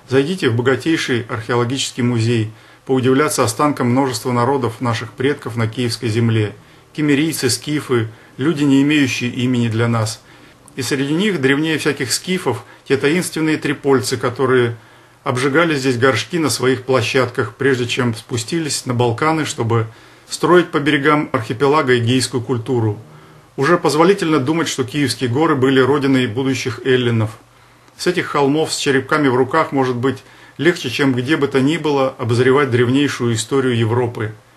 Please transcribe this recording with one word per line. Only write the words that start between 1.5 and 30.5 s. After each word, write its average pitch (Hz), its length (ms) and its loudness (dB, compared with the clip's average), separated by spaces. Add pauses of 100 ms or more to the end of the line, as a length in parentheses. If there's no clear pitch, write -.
музей, 113 480 0 (340)
поудивляться 131 560 2
останкам 139 480 0
множества 127 400 0
народов 120 500 0
наших 117 340 -4
предков 131 420 -4
на 113 100 0
киевской 120 400 -4
земле. 110 480 0 (380)
Киммерийцы, 147 580 0
скифы, 127 560 -2 (300)
люди, 143 260 -2
не 139 200 4
имеющие 143 480 0
имени 120 380 0
для 113 200 0
нас. 113 340 -2 (540)
И 135 60 -6
среди 139 320 -2
них, 185 260 0
древнее 143 380 0
всяких 135 340 -4
скифов, 165 500 -4 (240)
те 135 100 2
таинственные 156 600 0
трипольцы, 139 600 0
которые 120 600 0 (480)
обжигали 143 500 0
здесь 131 240 0
горшки 131 400 0
на 147 120 0
своих 123 340 0
площадках, 123 720 0
прежде 123 340 0
чем 120 260 -2
спустились 139 720 -6
на 123 80 -2
Балканы, 135 500 0
чтобы 113 420 0 (420)
строить 170 420 2
по 156 100 -2
берегам 151 520 2
архипелага 131 640 2
эгейскую 120 440 0
культуру. 117 560 -2 (580)
Уже 143 220 2
позволительно 165 600 2
думать, 156 300 -2
что - 140 -2
Киевские 123 480 -2
горы 156 240 2
были 131 240 2
родиной 131 480 4
будущих 120 580 -4
эллинов. 120 460 2 (640)
С - 100 -8
этих 175 200 -2
холмов 147 460 0
с - 40 -4
черепками 143 520 0
в 123 80 2
руках, 131 340 0
может 131 260 0
быть, 120 280 -2 (340)